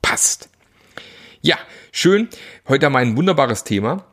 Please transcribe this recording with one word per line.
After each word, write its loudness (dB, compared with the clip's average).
passt. -2
Ja, 0
schön. 2
Heute 2
haben 2
wir 2
ein 0
wunderbares 0
Thema. -2